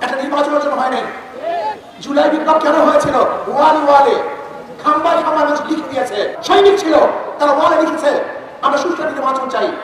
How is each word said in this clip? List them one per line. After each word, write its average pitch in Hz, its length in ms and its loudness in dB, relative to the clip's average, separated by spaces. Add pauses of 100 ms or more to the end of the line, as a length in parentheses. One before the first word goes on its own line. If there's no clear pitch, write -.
একটা 247 140 -4
নির্বাচনের 294 460 0
জন্য 277 140 -2
হয় 254 140 -2
নাই। 254 140 -4 (1000)
জুলাই 294 280 2
বিপ্লব 311 300 2
কেন 311 160 2
হয়েছিল? 294 400 2 (320)
ওয়াল 302 300 2
ওয়ালে, 285 380 4 (680)
খাম্বায় 330 400 2
খাম্বায় 311 220 2
মানুষ 294 160 -2
লিখে 311 280 -6
দিয়েছে। 247 280 -4 (260)
সৈনিক 392 360 4
ছিল, 320 160 0 (440)
তারা 294 120 4
ওয়ালে 320 300 4
লিখেছে, 285 300 0 (500)
"আমরা 285 160 2
সুষ্ঠু 320 260 -2
নির্বাচন 262 460 -2
চাই।" 226 220 -2 (120)